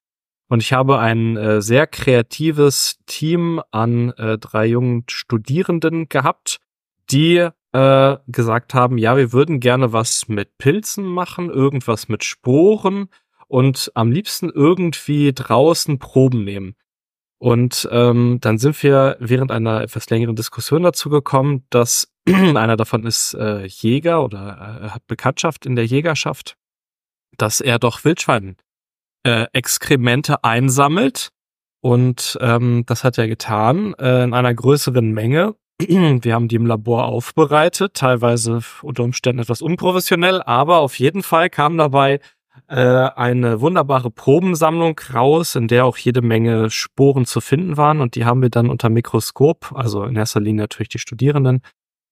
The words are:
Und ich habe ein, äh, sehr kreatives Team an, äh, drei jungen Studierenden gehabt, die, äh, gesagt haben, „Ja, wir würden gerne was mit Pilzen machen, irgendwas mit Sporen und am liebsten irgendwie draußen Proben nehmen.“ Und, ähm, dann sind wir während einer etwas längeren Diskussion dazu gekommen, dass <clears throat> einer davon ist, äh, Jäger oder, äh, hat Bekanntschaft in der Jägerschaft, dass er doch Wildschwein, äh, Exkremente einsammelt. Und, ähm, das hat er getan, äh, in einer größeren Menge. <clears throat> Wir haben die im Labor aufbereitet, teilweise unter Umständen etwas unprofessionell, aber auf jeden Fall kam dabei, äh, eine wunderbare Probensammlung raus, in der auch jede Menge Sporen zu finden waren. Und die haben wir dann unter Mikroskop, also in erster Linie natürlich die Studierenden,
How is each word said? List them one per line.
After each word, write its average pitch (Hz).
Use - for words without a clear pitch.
Und 117
ich -
habe 131
ein, 113
äh, 107
sehr 120
kreatives 143
Team 170
an, 120
äh, 110
drei 110
jungen 120
Studierenden 160
gehabt, -
die, 170
äh, 135
gesagt 113
haben, 123
„Ja, 117
wir 120
würden 147
gerne 123
was 113
mit 104
Pilzen 196
machen, 180
irgendwas 135
mit 107
Sporen 196
und 131
am 117
liebsten 180
irgendwie 147
draußen 139
Proben 127
nehmen.“ 98
Und, 123
ähm, 120
dann 110
sind 143
wir 135
während 127
einer 113
etwas -
längeren 113
Diskussion 120
dazu 170
gekommen, 139
dass -
<clears throat> -
einer 151
davon 110
ist, -
äh, 104
Jäger 147
oder, 101
äh, 104
hat -
Bekanntschaft -
in 127
der 117
Jägerschaft, 147
dass 107
er 120
doch 117
Wildschwein, 117
äh, 117
Exkremente 123
einsammelt. 139
Und, 127
ähm, 120
das -
hat 127
er 113
getan, 117
äh, 127
in 123
einer 123
größeren 123
Menge. 135
<clears throat> -
Wir 151
haben 117
die 117
im 117
Labor 117
aufbereitet, 151
teilweise 117
unter 127
Umständen 123
etwas 113
unprofessionell, 180
aber 143
auf 143
jeden 160
Fall 170
kam 151
dabei, 139
äh, 135
eine 123
wunderbare 143
Probensammlung 165
raus, 147
in 117
der 120
auch 123
jede 123
Menge 113
Sporen 135
zu -
finden 156
waren. 151
Und 123
die 117
haben 123
wir 123
dann 117
unter 123
Mikroskop, 117
also 107
in 117
erster 107
Linie 104
natürlich -
die -
Studierenden, 131